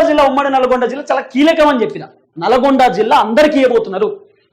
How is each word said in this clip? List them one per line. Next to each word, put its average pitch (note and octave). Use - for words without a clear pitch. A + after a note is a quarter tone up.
జిల్లా, D4
ఉమ్మడి C#4
నల్గొండ B3
జిల్లా C4
చాలా C4
కీలకం D4+
అని B3+
చెప్పిన. D#3
నల్గొండ B3+
జిల్లా A3+
అందరికీ C4+
ఇవ్వబోతున్నారు. G#3